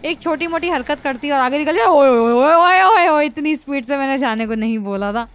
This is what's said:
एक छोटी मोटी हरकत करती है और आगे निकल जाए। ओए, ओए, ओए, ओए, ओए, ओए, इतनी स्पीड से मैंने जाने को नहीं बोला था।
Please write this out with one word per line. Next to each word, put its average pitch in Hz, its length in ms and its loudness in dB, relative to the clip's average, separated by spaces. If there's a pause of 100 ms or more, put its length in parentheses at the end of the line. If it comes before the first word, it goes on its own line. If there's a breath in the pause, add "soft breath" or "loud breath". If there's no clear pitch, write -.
एक 311 160 -6
छोटी 320 260 -4
मोटी 330 220 -4
हरकत 294 300 -4
करती 277 280 -6
है 285 60 -2
और 269 60 2
आगे 254 180 0
निकल 302 200 -2
जाए। 453 80 0
ओए, 285 240 4
ओए, 233 240 2
ओए, 269 200 4
ओए, 359 280 4
ओए, 381 260 4
ओए, 302 180 2
इतनी 302 300 -4
स्पीड 277 300 -8
से 277 120 -4
मैंने 269 200 -2
जाने 226 300 -4
को 226 80 -6
नहीं 220 240 -4
बोला 202 340 -6
था। 226 220 -6